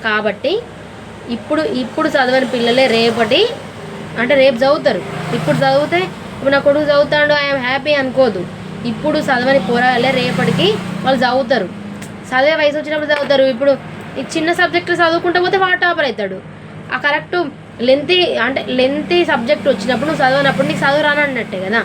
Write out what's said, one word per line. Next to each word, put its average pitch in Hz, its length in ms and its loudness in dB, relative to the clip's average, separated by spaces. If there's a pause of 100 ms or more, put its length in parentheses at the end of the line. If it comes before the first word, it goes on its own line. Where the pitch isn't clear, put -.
కాబట్టి 214 580 -2 (680)
ఇప్పుడు, 277 320 -4
ఇప్పుడు 277 460 -2
చదవని 262 380 2
పిల్లలే 240 420 2
రేపటి, 233 640 2 (720)
అంటే, 247 160 2
రేపు 262 220 4
చదువుతారు. 269 440 2 (340)
ఇప్పుడు 254 220 0
చదివితే, 277 400 2
ఇప్పుడు - 520 -4
నా 277 100 4
కొడుకు 285 240 4
చదువుతాడు, 294 500 2
I 285 240 0
am 254 200 -2
happy 285 220 0
అనుకోదు. 247 480 0 (380)
ఇప్పుడు 294 340 -2
చదవని 269 400 2
పోరాలే 247 520 2
రేపటికి 247 600 2 (280)
వాళ్ళు 254 240 2
చదువుతారు. 247 440 0 (360)
చదివే 269 500 0
వయసు 294 220 2
వచ్చినప్పుడు 302 360 -2
చదువుతారు. 277 300 2
ఇప్పుడు 269 280 2 (480)
ఈ 269 40 -6 (140)
చిన్న 320 160 0
సబ్జెక్టులు 349 420 0
చదువుకుంటూ 339 440 2
పోతే 359 180 2
వాడు 370 220 2
టాపర్ 330 260 0
అవుతాడు. 202 300 -4 (580)
ఆ 247 40 -2
కరెక్ట్ 302 460 -2 (380)
లెంతీ, 294 540 2
అంటే, 247 320 -2
లెంతీ 294 580 0
సబ్జెక్ట్ 294 420 0
వచ్చినప్పుడు 254 420 0
నువ్వు 285 200 2
చదవనప్పుడు 269 380 2
నీకు 220 120 -2
చదువు 285 240 2
రానన్నట్టే 277 560 0
కదా. 202 260 0